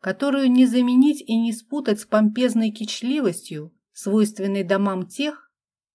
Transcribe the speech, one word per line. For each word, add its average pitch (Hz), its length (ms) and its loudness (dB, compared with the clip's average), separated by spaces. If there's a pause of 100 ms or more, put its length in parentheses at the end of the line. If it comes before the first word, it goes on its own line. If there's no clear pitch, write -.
которую 269 500 0
не 254 160 6
заменить 247 540 4
и 226 160 -2
не 226 160 0
спутать 226 480 -4
с - 60 -16
помпезной 214 640 2
кичливостью, 214 1000 -6 (200)
свойственной 202 720 -2
домам 190 440 -2
тех, 294 440 -8 (440)